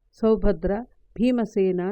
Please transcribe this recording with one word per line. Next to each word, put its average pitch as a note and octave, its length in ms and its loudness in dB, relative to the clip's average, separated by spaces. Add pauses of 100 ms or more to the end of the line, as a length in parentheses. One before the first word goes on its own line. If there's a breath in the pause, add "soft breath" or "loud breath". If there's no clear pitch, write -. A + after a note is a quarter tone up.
(200)
ಸೌಭದ್ರ, G#3 520 0 (420)
ಭೀಮಸೇನ, G3+ 680 0 (100)